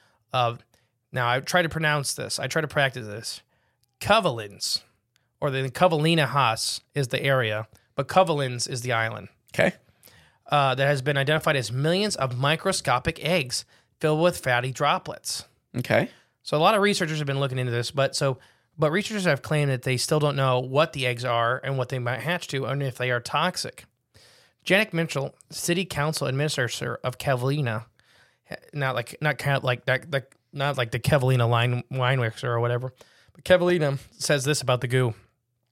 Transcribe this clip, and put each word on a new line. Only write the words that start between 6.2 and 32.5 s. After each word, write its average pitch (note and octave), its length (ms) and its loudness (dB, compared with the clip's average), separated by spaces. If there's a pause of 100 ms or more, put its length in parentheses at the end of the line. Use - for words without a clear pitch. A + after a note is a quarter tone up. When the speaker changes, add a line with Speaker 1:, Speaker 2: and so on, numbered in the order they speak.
Speaker 1:
Haas A#2+ 540 0 (140)
is C#3 140 -2
the C3+ 120 -2
area, A#2 460 0 (280)
but C#3 120 -4
Kovalins C#3+ 600 2
is B2+ 120 -6
the B2 120 -2
island. A2+ 340 -2 (260)
Speaker 2:
Okay. - 200 2 (760)
Speaker 1:
Uh, C#3 220 4
that C3+ 140 2
has C#3 160 0
been C#3+ 140 0
identified D3+ 380 2
as A2+ 160 -2
millions F3 440 0
of B2 200 -4
microscopic D3+ 880 0
eggs D3+ 420 -2 (340)
filled D3+ 200 2
with F3 200 2
fatty B2 320 0
droplets. - 720 -2 (320)
Speaker 2:
Okay. B2 320 2 (320)
Speaker 1:
So - 160 -4
a - 20 2
lot F#3+ 140 6
of G3+ 80 2
researchers F#3+ 380 0
have D3 80 -4
been C#3 120 -2
looking C3 200 -2
into B2 120 -2
this, A#2+ 200 -2
but C3+ 240 0
so, C3+ 240 0 (360)
but D#3 140 2
researchers G3+ 360 -2
have C#3+ 180 2
claimed D3 260 0
that B2+ 140 -2
they C3 140 0
still D#3 220 0
don't D3 160 0
know C3 240 2
what C3 340 2
the C3 120 -2
eggs A#2+ 180 -2
are A#2+ 400 0
and C3+ 140 -2
what B2 120 -2
they C3 100 -4
might A#2+ 220 -4
hatch E3 260 -4
to, C3+ 180 -4
and C#3 160 -2
if C3+ 160 -4
they B2+ 140 -2
are A#2+ 80 0
toxic. - 680 -4 (800)
Janet G#3 280 2
Mitchell, D#3+ 440 -2 (160)
city F3 340 -2
council D3+ 400 -2
administrator C3 800 -2
of - 160 -6
Kovalina, B2+ 680 -2 (880)
not C3+ 220 -2
like, - 260 -6
not D3+ 160 0
kind C#3+ 180 0
of C3 80 -2
like B2 220 -2
that, B2+ 240 0
the, C#3+ 160 -2 (260)
not C#3+ 260 -2
like A#2 120 0
the A#2+ 100 -4
Kovalina B2+ 480 4
line, B2 440 2
wine C3 280 0
mixer A#2+ 320 -2